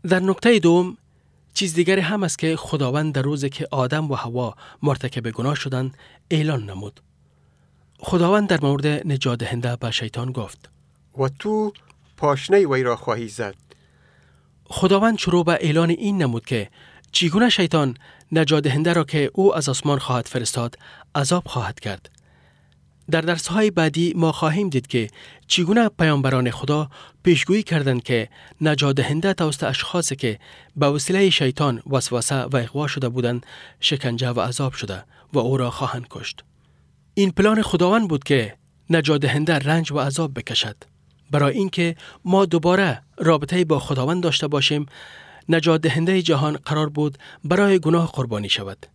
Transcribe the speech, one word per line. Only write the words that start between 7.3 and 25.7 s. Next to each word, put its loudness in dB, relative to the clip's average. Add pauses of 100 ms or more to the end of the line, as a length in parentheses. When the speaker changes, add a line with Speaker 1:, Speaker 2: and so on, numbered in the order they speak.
Speaker 1:
خداوند 2
در 2
مورد 0
نجات -2
دهنده -4
به -6
شیطان -6
گفت: -10 (480)
Speaker 2:
«و 0 (100)
تو -2 (440)
پاشنهٔ 2
وی 0
را 0
خواهی -6
زد.» -8 (1080)
Speaker 1:
خداوند 2
شروع 2
به 2
اعلان 2
این 0
نمود -2
که -4 (420)
چگونه 2
شیطان 0 (340)
نجات 2
دهنده 2
را 2
که -2
او 4
از -2
آسمان 0
خواهد -2
فرستاد، -6 (380)
عذاب 0
خواهد -6
کرد. -10 (1000)
در 2
درس‌های 0
بعدی 0
ما 2
خواهیم 0
دید -2
که -2 (380)
چگونه 2